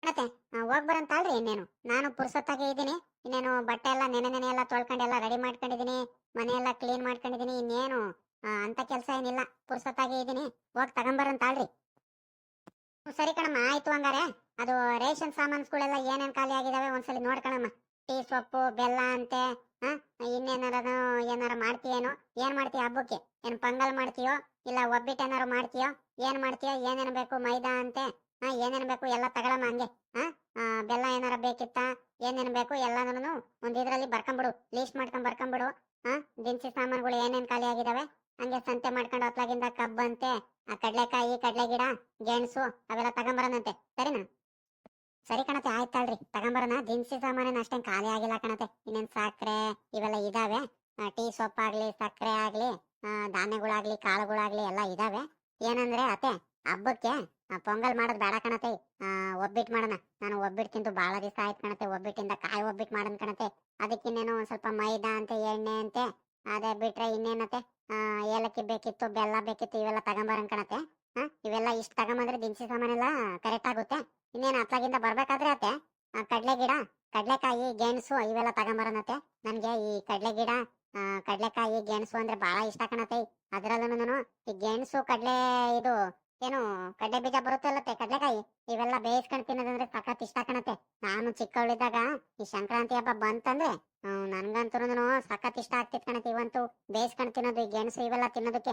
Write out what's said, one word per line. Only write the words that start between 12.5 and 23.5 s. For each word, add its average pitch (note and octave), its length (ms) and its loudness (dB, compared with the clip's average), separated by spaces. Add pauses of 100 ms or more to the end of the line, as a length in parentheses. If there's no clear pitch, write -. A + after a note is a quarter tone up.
ಸರಿ D#4 220 0
ಕಣಮ್ಮ, C#4+ 380 2
ಆಯ್ತು D4 180 2
ಹಂಗಾರೆ. C#4+ 540 2 (140)
ಅದು A#3+ 400 2
ರೇಷನ್ D4 340 0
ಸಾಮಾನ್ಸ್ಗಳೆಲ್ಲ C#4 800 0
ಏನೇನ್ C#4 200 -2
ಖಾಲಿ C4+ 180 0
ಆಗಿದಾವೆ C4 380 0
ಒಂದ್ಸಲಿ B3+ 280 -2
ನೋಡ್ಕಣಮ್ಮ. B3+ 480 0 (420)
ಟೀ C4 140 0
ಸೊಪ್ಪು, B3+ 520 0
ಬೆಲ್ಲ B3 240 2 (160)
ಅಂತೆ, B3+ 380 0 (340)
ಆ, C#4+ 80 0 (300)
ಇನ್ನೇನಾರನು B3 960 0 (140)
ಏನಾರ A#3+ 220 0
ಮಾಡ್ತೀಯೇನೋ? B3 880 -2
ಏನ್ C4+ 120 2
ಮಾಡ್ತೀಯ C4+ 260 0
ಹಬ್ಬಕ್ಕೆ? A#3+ 640 -2
ಏನ್ A#3 140 -2